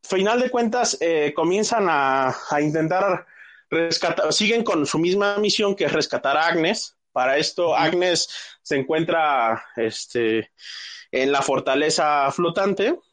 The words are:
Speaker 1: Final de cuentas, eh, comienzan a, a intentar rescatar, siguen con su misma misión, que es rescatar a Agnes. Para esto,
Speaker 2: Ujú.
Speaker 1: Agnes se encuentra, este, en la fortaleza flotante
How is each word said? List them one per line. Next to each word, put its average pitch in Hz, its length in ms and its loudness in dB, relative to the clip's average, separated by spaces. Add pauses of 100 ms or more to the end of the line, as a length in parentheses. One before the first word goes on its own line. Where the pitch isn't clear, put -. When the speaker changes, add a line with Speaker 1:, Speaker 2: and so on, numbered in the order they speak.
Speaker 1:
Final 202 360 2
de 254 100 2
cuentas, 240 520 0
eh, 151 340 2
comienzan 196 540 2
a, 135 440 2 (160)
a 147 120 2
intentar 160 640 0 (440)
rescatar, 165 640 0
siguen 214 320 0
con 170 220 0
su 156 140 -2
misma 202 380 2
misión, 202 380 0
que 165 80 -2
es 143 80 0
rescatar 147 460 0
a 160 100 2
Agnes. 170 480 -2 (160)
Para 131 260 0
esto, 170 340 -2
Speaker 2:
Ujú. 123 40 2
Speaker 1:
Agnes 170 540 0 (320)
se 147 160 -4
encuentra, 147 880 0 (100)
este, 113 760 -2 (600)
en 135 220 0
la 139 80 2
fortaleza 143 920 0
flotante 196 680 -2 (160)